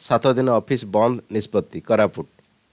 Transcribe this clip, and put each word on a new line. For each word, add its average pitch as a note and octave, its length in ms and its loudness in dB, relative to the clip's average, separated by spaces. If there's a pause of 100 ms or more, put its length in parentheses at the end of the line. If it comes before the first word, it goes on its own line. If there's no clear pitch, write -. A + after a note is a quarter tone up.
ସାତ A#2+ 260 0
ଦିନ C3 220 2
ଅଫିସ A#2 360 0
ବନ୍ଦ G#2+ 360 0 (100)
ନିଷ୍ପତ୍ତି। G2+ 480 -4
କୋରାପୁଟ। G#2+ 460 0 (480)